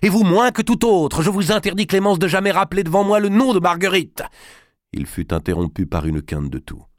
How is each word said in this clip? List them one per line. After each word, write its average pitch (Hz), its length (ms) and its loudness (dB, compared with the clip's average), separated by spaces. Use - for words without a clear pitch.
et 196 60 2
vous 214 160 4
moins 202 260 4
que 226 120 -4
tout 226 240 0
autre, 170 360 2
je 165 80 2
vous 196 220 0
interdis, 202 340 -2
Clémence, 190 320 2
de 180 100 0
jamais 190 220 0
rappeler 190 340 0
devant 180 200 2
moi 208 160 2
le 202 80 0
nom 240 240 2
de 190 80 2
Marguerite. 180 600 -2
Il 71 140 -6
fut - 260 -8
interrompu 85 540 -2
par 80 200 -4
une 78 160 -2
quinte 73 280 -6
de 64 80 -8
toux. - 260 -16